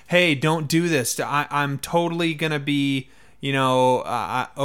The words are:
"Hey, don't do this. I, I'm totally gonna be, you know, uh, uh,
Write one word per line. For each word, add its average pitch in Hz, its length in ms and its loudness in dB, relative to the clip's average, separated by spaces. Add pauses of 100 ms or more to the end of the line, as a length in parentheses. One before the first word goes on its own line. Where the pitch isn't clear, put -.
"Hey, 175 260 4
don't 156 360 0
do 170 180 2
this. 139 320 0
I, 139 320 -2
I'm 143 280 -2
totally 170 540 -2
gonna 156 260 -4
be, 139 500 -2 (320)
you 139 100 -4
know, 127 480 4
uh, 113 480 -4 (100)
uh, - 80 -10